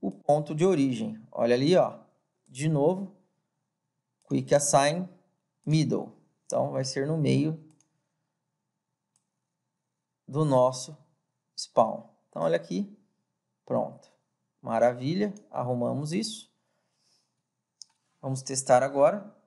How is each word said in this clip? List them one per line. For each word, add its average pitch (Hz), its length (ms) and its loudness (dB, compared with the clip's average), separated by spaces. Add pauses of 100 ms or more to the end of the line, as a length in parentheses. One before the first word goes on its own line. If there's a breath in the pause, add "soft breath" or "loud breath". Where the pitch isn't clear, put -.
O 202 100 -6
ponto 151 440 -2
de 156 120 2
origem. 131 640 0
Olha 117 240 2
ali, 143 220 4
ó. 127 240 0 (480)
De 139 200 -4
novo, 170 480 0 (1080)
Quick 131 260 -2
Assign 147 560 2 (560)
Middle. 139 520 0 (300)
Então, 131 260 -2
vai 135 120 -2
ser 135 220 -4
no 160 100 -2
meio 143 460 0 (2750)
do 147 180 -2
nosso 131 520 2 (600)
spawn. - 520 0 (200)
Então, - 140 -8
olha 165 140 2
aqui. 180 420 -6 (680)
Pronto. - 460 -6 (500)
Maravilha. 123 720 0 (180)
Arrumamos 127 600 -4
isso. 214 400 -8 (1700)
Vamos 131 220 -6
testar 127 400 2
agora. 143 500 2 (140)